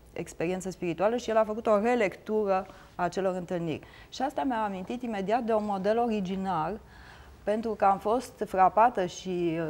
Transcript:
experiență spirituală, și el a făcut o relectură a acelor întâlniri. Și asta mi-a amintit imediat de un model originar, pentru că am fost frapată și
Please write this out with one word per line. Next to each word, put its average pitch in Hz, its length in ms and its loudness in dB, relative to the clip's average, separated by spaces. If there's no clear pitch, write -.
experiență 180 580 -6
spirituală, 180 460 -2
și 233 140 -6
el 220 60 2
a 220 80 4
făcut 214 220 -6
o 208 140 4
relectură 208 840 0
a 180 80 -4
acelor 185 320 0
întâlniri. 170 520 -4
Și - 140 -8
asta 294 220 -2
mi-a 233 200 -2
amintit 196 380 -6
imediat 220 400 -2
de 226 100 0
un 214 120 2
model 202 340 0
originar, 190 800 0
pentru 220 280 0
că 208 140 0
am 196 140 6
fost 226 480 -2
frapată 190 600 4
și 175 520 -2